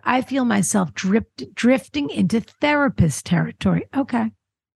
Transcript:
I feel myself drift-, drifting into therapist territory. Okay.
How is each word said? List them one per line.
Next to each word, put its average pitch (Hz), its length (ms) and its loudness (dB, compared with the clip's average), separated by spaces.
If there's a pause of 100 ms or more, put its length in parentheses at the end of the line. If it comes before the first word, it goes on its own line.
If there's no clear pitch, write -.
I 247 160 2
feel 262 240 -2
myself 202 480 0
drift-, - 600 -4
drifting 262 560 0
into 214 300 0
therapist 285 840 0
territory. 165 600 0 (100)
Okay. 233 360 -2 (440)